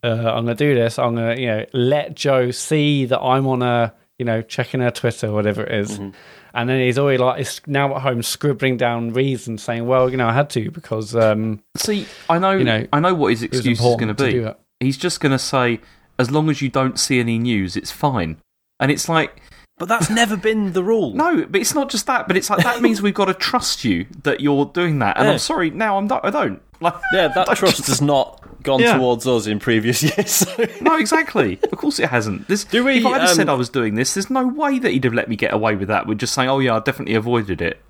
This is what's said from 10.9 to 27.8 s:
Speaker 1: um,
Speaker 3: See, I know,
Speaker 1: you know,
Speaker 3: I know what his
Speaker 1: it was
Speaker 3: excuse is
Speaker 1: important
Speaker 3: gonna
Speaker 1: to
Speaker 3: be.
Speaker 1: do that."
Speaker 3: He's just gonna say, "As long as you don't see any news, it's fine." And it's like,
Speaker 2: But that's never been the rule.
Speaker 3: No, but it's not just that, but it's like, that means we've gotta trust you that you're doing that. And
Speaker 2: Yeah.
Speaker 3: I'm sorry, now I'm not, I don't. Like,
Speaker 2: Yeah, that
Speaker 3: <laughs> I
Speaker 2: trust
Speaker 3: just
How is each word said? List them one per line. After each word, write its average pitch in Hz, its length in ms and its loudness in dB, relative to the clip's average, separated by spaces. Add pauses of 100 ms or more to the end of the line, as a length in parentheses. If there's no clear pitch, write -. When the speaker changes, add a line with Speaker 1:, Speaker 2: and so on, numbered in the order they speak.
Speaker 1:
um, 110 460 2 (160)
Speaker 3:
See, 208 280 -2 (240)
I 165 100 4
know, 190 120 2
Speaker 1:
you 196 120 2
know, 113 280 2
Speaker 3:
I 143 80 2
know 180 140 4
what 147 160 2
his 117 140 0
Speaker 1:
it - 80 -6
was 127 80 0
Speaker 3:
excuse 117 200 0
is 117 60 2
Speaker 1:
important 117 140 4
Speaker 3:
gonna 110 160 0
Speaker 1:
to 139 100 0
Speaker 3:
be. 123 140 2
Speaker 1:
do 117 60 -4
that." 110 140 -10 (200)
Speaker 3:
He's 135 180 -2
just - 220 -4
gonna 135 200 2
say, 123 400 0 (400)
"As 123 120 0
long 156 180 2
as 147 120 -2
you 135 80 0
don't 131 300 0
see 127 200 2
any 117 180 0
news, 110 380 0
it's - 160 -6
fine." 95 460 -2 (420)
And 135 120 2
it's - 180 -2
like, 160 320 -2 (380)
Speaker 2:
But 175 100 -6
that's 214 200 0
never 220 280 0
been 214 360 0
the 185 100 0
rule. 190 300 0
Speaker 3:
No, 294 320 0
but 190 160 -2
it's 226 140 -2
not 277 140 -2
just - 180 -4
that, 247 200 -2
but 185 100 2
it's 185 120 -2
like, 185 140 2
that 240 180 0
means 226 200 2
we've 202 120 0
gotta 190 220 0
trust - 480 -4
you 92 220 0 (180)
that - 160 0
you're 143 260 2
doing 160 340 -2
that. 104 180 2
And 131 100 2
Speaker 2:
Yeah. 190 60 4
Speaker 3:
I'm 147 60 0
sorry, - 320 -2
now 196 280 -2
I'm 208 80 -2
not, 254 180 -2
I 202 60 0
don't. 196 300 -2 (200)
Like, 170 120 0 (200)
Speaker 2:
Yeah, 185 160 2
that 180 200 0
Speaker 3:
<laughs> - 0 -
I 240 60 4
Speaker 2:
trust - 220 2
Speaker 3:
just - 100 -6